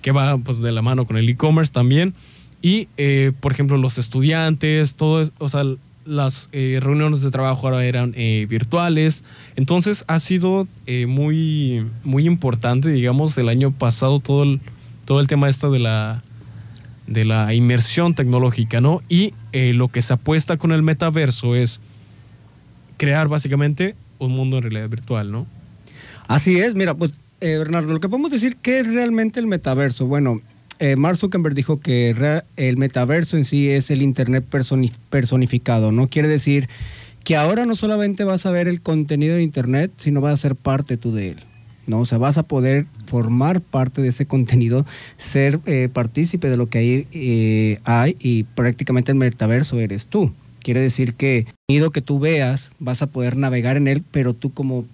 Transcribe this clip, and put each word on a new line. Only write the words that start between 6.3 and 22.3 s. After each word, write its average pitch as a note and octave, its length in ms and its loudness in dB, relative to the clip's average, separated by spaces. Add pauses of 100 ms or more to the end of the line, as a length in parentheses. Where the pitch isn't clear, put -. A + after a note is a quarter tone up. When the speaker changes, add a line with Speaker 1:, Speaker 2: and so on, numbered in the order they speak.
Speaker 1:
eh, C3 300 -2
reuniones D3 400 0
de C3+ 100 0
trabajo C3 360 -2
ahora B2+ 180 0
eran, B2 320 -2
eh, A2 320 0
virtuales. D#3 760 0 (300)
Entonces, E3+ 520 0
ha D#3+ 120 2
sido, F#3 480 0 (180)
eh, B2 220 -2
muy, D3 800 0 (180)
muy C#3+ 240 2
importante, C3 600 0
digamos, C3+ 480 2
el A#2 120 2
año C3+ 220 2
pasado C3+ 480 0
todo C#3+ 240 2
el, C#3 160 2 (460)
todo C#3 140 2
el C#3+ 80 2
tema C#3+ 220 2
este C#3 200 0
de C3 100 2
la, A2 440 -2 (840)
de A2 180 0
la A2 280 2
inmersión B2 640 2
tecnológica, B2 680 2
¿no? D#3 280 4
Y, F#3 240 2 (200)
eh, B2+ 200 2
lo B2 160 2
que A#2+ 120 -2
se B2+ 120 0
apuesta D#3 440 0
con E3 140 0
el D#3+ 100 2
metaverso D3+ 720 0
es A#2+ 260 0 (1160)